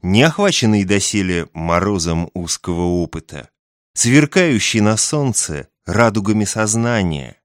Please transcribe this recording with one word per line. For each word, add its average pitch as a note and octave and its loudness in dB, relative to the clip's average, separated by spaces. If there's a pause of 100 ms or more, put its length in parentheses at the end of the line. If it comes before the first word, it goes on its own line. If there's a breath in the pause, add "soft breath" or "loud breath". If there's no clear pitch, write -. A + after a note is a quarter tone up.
не G2 2
охваченный D3 2
доселе F#2 -2
морозом E2+ 0
узкого F2 -6
опыта, E2+ -4 (440)
сверкающий C#3 2
на G#2+ 4
солнце A2+ -4 (180)
радугами G#2+ 0
сознания G#2+ -2